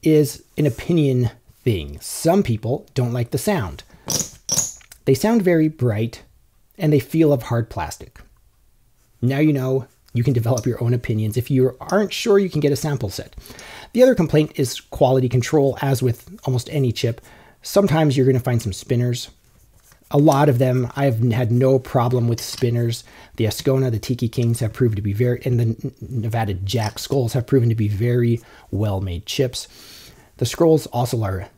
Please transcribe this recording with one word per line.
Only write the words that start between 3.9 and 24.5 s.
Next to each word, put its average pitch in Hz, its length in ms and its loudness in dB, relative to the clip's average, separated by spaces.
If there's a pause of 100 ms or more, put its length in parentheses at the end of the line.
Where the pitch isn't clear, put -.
They 135 80 4
sound 214 300 2
very 165 240 4
bright, 120 560 -4 (520)
and 156 160 0
they 147 80 6
feel 160 320 2
of 131 120 0
hard 117 260 -4
plastic. - 500 -12 (1040)
Now 131 160 0
you 151 160 4
know 131 340 -2 (240)
you 120 120 0
can 139 100 2
develop 117 320 0
your 120 180 -2
own 120 100 2
opinions 110 440 -2
if 120 140 -4
you 131 280 2
aren't 190 320 -2
sure 202 280 2
you 190 100 0
can 151 120 -2
get 143 100 2
a 135 40 0
sample 131 340 -4
set. - 260 -14 (580)
The 233 80 4
other 254 140 6
complaint 151 400 2
is - 260 -4
quality 131 480 2
control, 135 520 2
as 139 200 0
with 127 440 -4
almost 127 260 -2
any 135 200 0
chip. 117 300 -4 (400)
Sometimes 151 560 2
you're 131 80 4
gonna 131 140 4
find 120 220 0
some 98 120 -6
spinners. 120 560 -4 (800)
A - 80 0
lot 147 320 6
of 127 80 4
them, 127 380 0
I've 135 240 0 (120)
had 113 200 0
no 131 280 4
problem 120 480 0
with 113 140 -2
spinners. 117 600 -2 (320)
The 113 100 0
Ascona, 131 440 0
the 113 100 -2
Tiki 120 280 -4
Kings 117 320 0